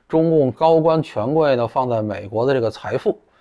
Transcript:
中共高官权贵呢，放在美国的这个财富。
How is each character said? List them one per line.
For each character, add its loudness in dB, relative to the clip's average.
中 2
共 2
高 2
官 2
权 -4
贵 2
呢， 0
放 -2
在 -2
美 -6
国 -2
的 2
这 0
个 -2
财 -6
富。 -4